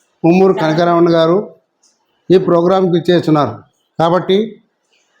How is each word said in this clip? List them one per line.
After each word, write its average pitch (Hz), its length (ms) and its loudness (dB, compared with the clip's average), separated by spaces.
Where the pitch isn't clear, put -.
ముమ్మూరు 190 280 2
కనకరామన్న 170 600 0
గారు 165 400 -2
ఈ 190 40 4
ప్రోగ్రాంకి 175 640 0
ఇచ్చేస్తున్నారు. 160 540 0
కాబట్టి 175 380 0